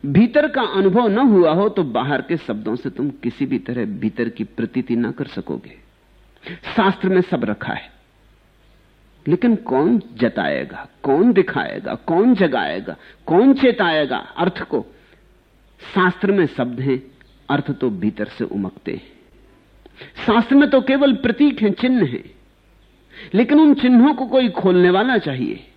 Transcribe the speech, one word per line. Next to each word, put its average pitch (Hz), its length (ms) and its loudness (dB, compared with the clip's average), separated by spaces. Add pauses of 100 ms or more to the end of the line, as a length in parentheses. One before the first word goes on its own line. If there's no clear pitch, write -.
भीतर 233 420 2
का 269 140 -2
अनुभव 196 460 0
न 202 100 0
हुआ 196 340 4
हो, 196 160 0
तो 202 160 -2
बाहर 127 380 -4
के 170 140 -4
शब्दों 110 400 -6
से 120 140 -8
तुम 135 200 -6
किसी - 360 -6
भी 120 120 -4
तरह 123 260 -6
भीतर 110 440 -6
की 113 160 -10
प्रतीति 117 520 -6
ना 117 140 -2
कर - 160 -10
सकोगे। - 520 -12 (960)
शास्त्र 190 320 0
में 185 120 2
सब - 240 -4
रखा - 280 -8
है, - 200 -12 (1400)
लेकिन 196 280 2
कौन 170 460 0 (120)
जताएगा, 87 720 -4 (140)
कौन 165 300 2
दिखाएगा, 127 600 -2
कौन 208 400 2
जगाएगा, 98 600 -2 (300)
कौन 240 280 4
चेताएगा 165 640 0
अर्थ - 460 -6
को? - 240 -6 (1080)
शास्त्र 190 380 0
में 190 140 2
शब्द 123 340 -6
हैं, 131 220 -2 (480)
अर्थ 143 200 -2
तो 131 200 -4
भीतर 104 340 -4
से - 200 -10
उमकते - 480 -8
हैं। - 200 -14 (1120)
शास्त्र 226 280 2
में 285 160 6
तो 269 100 4
केवल 269 340 2
प्रतीक 254 480 0
हैं, 208 100 2
चिन्ह 240 340 0
हैं, - 280 -10 (1000)
लेकिन 294 260 4
उन 294 140 6
चिन्हों 254 400 4
को 262 120 -6
कोई 254 220 2
खोलने 180 420 2
वाला 220 280 0
चाहिए। 127 580 -6